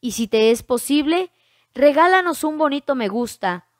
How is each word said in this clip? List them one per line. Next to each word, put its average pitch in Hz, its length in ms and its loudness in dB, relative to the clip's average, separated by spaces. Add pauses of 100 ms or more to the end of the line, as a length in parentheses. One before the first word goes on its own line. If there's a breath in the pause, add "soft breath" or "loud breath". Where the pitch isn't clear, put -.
Y 247 100 -8
si 226 140 -4
te 220 240 2
es 233 120 0
posible, 294 680 -2 (440)
regálanos 330 720 2
un 311 140 -4
bonito 285 360 -2
me 226 140 -2
gusta 196 600 -6 (120)